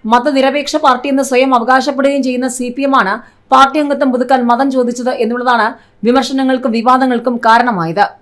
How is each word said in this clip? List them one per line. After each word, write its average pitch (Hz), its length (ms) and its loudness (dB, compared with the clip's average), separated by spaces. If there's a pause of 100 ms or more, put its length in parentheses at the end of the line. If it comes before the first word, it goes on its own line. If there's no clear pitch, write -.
(120)
മതനിരപേക്ഷ 269 640 0 (100)
പാർട്ടിയെന്ന് 269 440 0
സ്വയം 262 280 2
അവകാശപ്പെടുകയും 262 680 0
ചെയ്യുന്ന 247 200 -2 (100)
സി 247 180 -6
പി 269 120 -4
എം 277 140 0
ആണ് 190 120 -2 (400)
പാർട്ടി 269 300 4
അംഗത്വം 285 300 0
പുതുക്കാൻ 254 280 0 (100)
മതം 262 240 2
ചോദിച്ചത് 247 380 -2 (100)
എന്നുള്ളതാണ് 240 440 0 (400)
വിമർശനങ്ങൾക്കും 262 720 0
വിവാദങ്ങൾക്കും 254 580 0 (100)
കാരണമായത്. 214 600 2 (160)